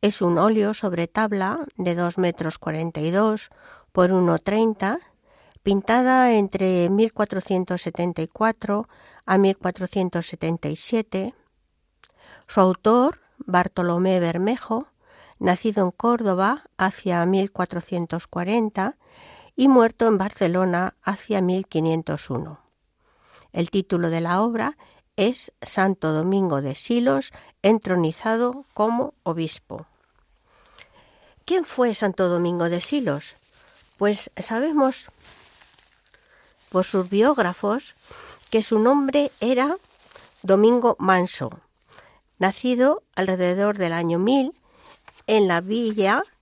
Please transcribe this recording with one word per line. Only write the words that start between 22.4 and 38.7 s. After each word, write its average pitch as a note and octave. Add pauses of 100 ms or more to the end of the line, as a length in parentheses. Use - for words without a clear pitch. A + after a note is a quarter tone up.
El E3+
título F3
de E3
la F3
obra A#3 (400)
es A3 (120)
Santo F#3+
Domingo E3+
de C#3
Silos, B3 (300)
entronizado A3 (100)
como A#3
obispo. E3 (1600)
¿Quién F4
fue A#3+
Santo F#3+
Domingo F3
de F3
Silos? F#3 (640)
Pues G3+
sabemos C4 (1600)
por F#3
sus F#3
biógrafos G#3 (560)
que A3
su A3